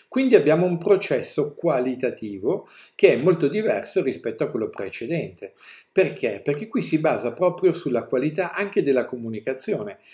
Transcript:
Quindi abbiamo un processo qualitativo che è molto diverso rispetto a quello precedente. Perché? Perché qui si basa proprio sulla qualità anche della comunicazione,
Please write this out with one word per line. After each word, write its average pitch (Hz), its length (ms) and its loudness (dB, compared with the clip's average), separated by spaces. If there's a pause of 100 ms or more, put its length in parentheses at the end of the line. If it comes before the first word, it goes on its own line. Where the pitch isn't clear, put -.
Quindi 254 300 4
abbiamo 156 300 6
un 175 120 0
processo 147 760 0
qualitativo 123 1120 -2 (260)
che 185 180 6
è 120 40 2
molto 165 320 2
diverso 175 540 -2
rispetto 127 420 -4
a - 60 -4
quello 110 180 -4
precedente. 101 840 -8 (360)
Perché? 123 540 0
Perché 147 240 -4
qui 240 120 -2
si 160 200 0
basa 120 320 0
proprio 175 400 2
sulla 117 320 -2
qualità 156 500 -2
anche 196 280 0
della 131 220 2
comunicazione, 117 920 -6 (160)